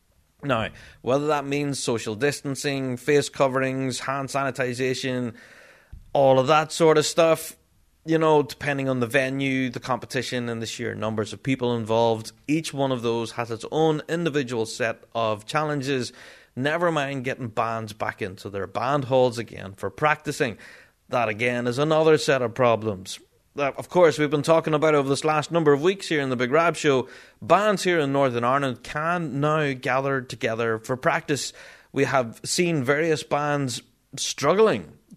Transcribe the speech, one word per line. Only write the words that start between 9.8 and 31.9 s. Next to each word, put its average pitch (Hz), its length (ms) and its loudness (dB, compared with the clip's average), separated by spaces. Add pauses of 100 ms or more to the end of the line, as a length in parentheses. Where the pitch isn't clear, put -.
competition, 120 680 -6
and 113 140 -6
the 110 40 -8
sheer 110 280 -6
numbers 107 400 -4
of 101 80 -16
people 123 340 0
involved, 113 560 0 (160)
each 156 240 -2
one 139 180 -2
of 123 120 -4
those 117 300 -2
has 117 180 -6
its 110 200 -8
own 156 380 2
individual 143 560 -2
set 113 400 -6 (100)
of 107 300 -2
challenges, 143 680 -2 (460)
never 160 340 0
mind 139 340 -2
getting 127 240 -6
bands 113 440 -4
back - 300 -6
into 95 260 -8
their 98 180 -6
band 127 380 -2
halls 127 340 2
again 98 360 -10
for 98 160 -8
practicing. 151 680 -2 (540)
That, 120 180 0
again, 120 380 -2
is 120 120 -2
another 156 380 4
set 139 240 2
of 117 140 -2
problems. 110 680 0 (360)
Uh, 139 200 -2
of - 140 -12
course, 170 280 6
we've 147 120 2
been 147 120 0
talking 160 320 4
about 151 200 4
over 139 140 2
this 139 160 0
last 156 280 0
number 160 200 6
of 139 100 4
weeks 190 260 0
here 156 120 0
in 135 100 -2
the 127 60 -2
Big 123 160 0
Rab 165 240 2
Show, 131 300 2 (360)
bands 190 420 4
here 175 160 2
in 139 120 0
Northern 131 320 2
Ireland 131 380 0
can 160 580 -4
now 151 340 0
gather 135 480 -2
together 113 560 -2
for 127 180 -6
practice. 147 560 -2 (400)